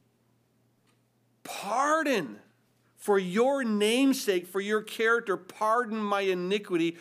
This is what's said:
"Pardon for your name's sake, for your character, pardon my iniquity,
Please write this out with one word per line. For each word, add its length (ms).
"Pardon 960
for 200
your 460
name's 580
sake, 280
for 120
your 220
character, 540
pardon 640
my 240
iniquity, 800